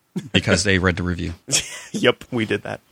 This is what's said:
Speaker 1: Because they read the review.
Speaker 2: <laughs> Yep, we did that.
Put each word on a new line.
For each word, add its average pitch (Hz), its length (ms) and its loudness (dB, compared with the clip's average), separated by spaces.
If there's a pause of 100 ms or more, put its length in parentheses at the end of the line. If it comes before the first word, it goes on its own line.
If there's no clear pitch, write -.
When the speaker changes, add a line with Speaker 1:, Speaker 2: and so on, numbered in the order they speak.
(320)
Speaker 1:
Because 95 300 4
they 95 160 2
read 87 180 2
the 87 60 -2
review. 85 320 -4 (140)
Speaker 2:
<laughs> - 420 -4
Yep, 123 400 2
we 117 160 -2
did 101 160 -2
that. 107 180 -10 (100)